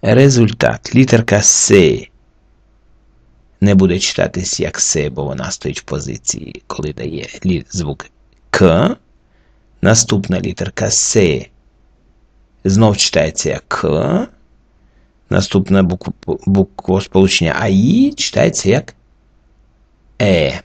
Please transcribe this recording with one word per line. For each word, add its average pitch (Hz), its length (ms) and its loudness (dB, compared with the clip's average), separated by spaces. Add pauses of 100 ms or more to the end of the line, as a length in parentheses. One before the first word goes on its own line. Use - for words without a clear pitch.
Результат. 117 920 2
Літерка 113 460 4
С - 680 2 (1500)
не 101 140 4
буде 95 240 4
читатись - 600 -4
як 78 200 -6
С, 73 300 -2
бо 67 140 -8
вона 71 280 -8
стоїть - 280 -10
в - 40 -20
позиції, - 840 -6
коли - 260 -8
дає - 360 -10 (160)
лі-, 92 240 -2
звук 76 360 -8 (440)
К. 95 460 4 (880)
Наступна 95 580 0
літерка 98 520 -6
С 87 540 0 (1160)
знов 101 340 2
читається - 520 -2
як 69 180 -8
К. 156 600 -2 (1000)
Наступна 95 540 0
букв-, - 600 -6
буква 98 560 0
сполучення 95 580 0
А 117 80 -2
І 180 500 2
читається - 520 -2
як 127 240 -2 (1300)
Е. 95 440 0